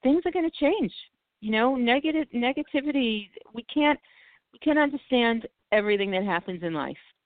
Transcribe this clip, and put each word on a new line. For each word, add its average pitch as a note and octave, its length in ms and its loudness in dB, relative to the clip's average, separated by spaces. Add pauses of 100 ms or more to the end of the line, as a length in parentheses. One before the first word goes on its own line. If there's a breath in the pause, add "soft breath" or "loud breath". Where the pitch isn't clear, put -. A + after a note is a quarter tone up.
things D4 240 2
are F4+ 60 0
gonna E4 180 -2
change. D4+ 420 0 (480)
You G#3+ 100 -6
know, A#3 260 2
negative, C#4+ 540 0
negativity, C4 1000 -2 (220)
we A3+ 120 -12
can't, D4 340 2 (540 soft breath)
we - 80 -20
can't D4+ 180 2
understand B3 680 0 (260)
everything G#3 400 2
that F#3 120 0
happens F3+ 380 -4
in E3+ 100 -4
life, C#3+ 240 -6 (300)